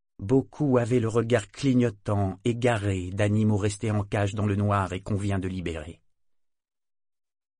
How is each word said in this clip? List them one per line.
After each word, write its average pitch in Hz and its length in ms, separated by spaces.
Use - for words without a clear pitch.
Beaucoup 131 580
avaient 120 220
le 110 80
regard 113 400
clignotant, 110 960
égaré, 104 680
d'animaux 107 480
restés 104 320
en 104 140
cage 101 320
dans 104 100
le 101 100
noir 101 380
et 95 80
qu'on - 140
vient 98 240
de 92 80
libérer. 85 540